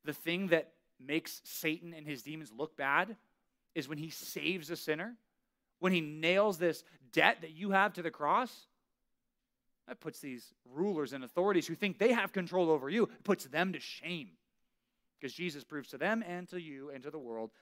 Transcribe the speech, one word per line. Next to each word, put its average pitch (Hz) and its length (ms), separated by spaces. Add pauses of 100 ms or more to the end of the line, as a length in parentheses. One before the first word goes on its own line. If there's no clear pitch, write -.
the 147 100
thing 180 320
that 160 280 (240)
makes 143 460
Satan 170 480
and 156 140
his 139 160
demons 151 300
look 139 240
bad 160 400 (580)
is 139 140
when 151 100
he 160 100
saves 160 640
a 165 60
sinner, 175 420 (640)
when 185 120
he 175 80
nails 165 580
this 165 260 (260)
debt 156 300
that 165 100
you 180 200
have 196 240
to 180 80
the 160 100
cross, 185 560 (1200)
that 240 100
puts - 220
these 127 340 (100)
rulers 147 480
and 131 120
authorities 180 420
who 165 80
think 196 240
they 240 140
have 202 200
control 175 380
over 139 180
you, 214 140
it - 220
puts - 220
them 170 260
to 147 80
shame. 147 580 (840)
'Cause 131 120
Jesus 156 320
proves 143 240
to 135 100
them 214 240
and 175 280
to 180 100
you 143 300
and 131 120
to 143 80
the 156 80
world 113 440